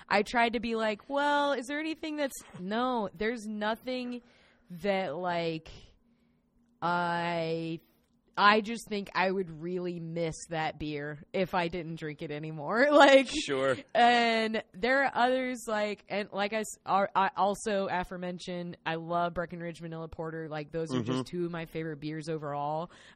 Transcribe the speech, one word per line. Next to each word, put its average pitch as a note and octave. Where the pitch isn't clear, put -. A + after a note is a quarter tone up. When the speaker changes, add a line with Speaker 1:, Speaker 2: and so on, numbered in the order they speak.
Speaker 1:
I G3+
tried A#3
to A#3+
be A3+
like, G#3+
"Well, C#4+
is B3
there D4
anything D#4
that's," C#4+
no, A3
there's A3
nothing A#3+
that, F#3+
like, E3+
I, E3+
I G#3
just A3
think G3+
I F#3
would F3
really F3+
miss E3
that D#3
beer D3
if F#3
I F3
didn't E3+
drink D3+
it D#3
anymore. D#3
<laughs> -
Like, C#4
Speaker 2:
Sure. C4+
Speaker 1:
and A3+
there C4
are -
others, B3+
like, G#3
and G3
like G3+
I A3
s-, -
are, F#3+
I F#3+
also G3
aforementioned, F3+
I E3
love E3+
Breckenridge E3+
Vanilla D#3+
Porter. D#3+
Like, D3+
those D#3+
are B2+
just B2+
Speaker 2:
Mm-hmm. F3+
Speaker 1:
two F3
of E3+
my E3
favorite D#3+
beers D3+
overall. D3+